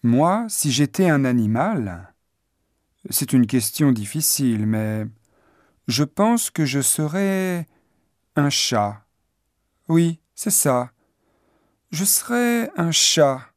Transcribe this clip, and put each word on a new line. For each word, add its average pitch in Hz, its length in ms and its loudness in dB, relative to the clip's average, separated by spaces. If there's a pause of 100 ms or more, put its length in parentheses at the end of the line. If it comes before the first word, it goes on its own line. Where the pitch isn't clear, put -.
Moi, 165 460 2
si - 220 -2
j'étais 147 380 2
un 139 160 2
animal, 113 880 -2 (960)
c'est - 220 -4
une 123 140 4
question 131 460 0
difficile, 113 760 -2
mais 107 400 -2 (800)
je 139 160 0
pense 226 460 0
que 160 140 0
je 139 160 0
serais 180 880 -2 (720)
un 143 140 2
chat. 104 560 -2 (840)
Oui, 165 320 2 (140)
c'est - 160 -6
ça. 123 420 0 (960)
Je 165 140 -4
serais 240 720 0
un 170 140 0
chat. 139 680 2